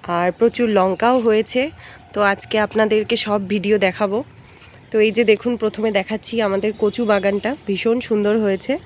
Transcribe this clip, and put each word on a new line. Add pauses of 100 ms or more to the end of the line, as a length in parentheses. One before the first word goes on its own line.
(180)
আর (120)
প্রচুর (100)
লঙ্কাও (100)
হয়েছে। (520)
তো (120)
আজকে (120)
আপনাদেরকে (100)
সব (140)
ভিডিও (120)
দেখাবো। (720)
তো (100)
এই
যে
দেখুন, (100)
প্রথমে (100)
দেখাচ্ছি (140)
আমাদের (100)
কচু
বাগানটা, (160)
ভীষণ (100)
সুন্দর
হয়েছে। (120)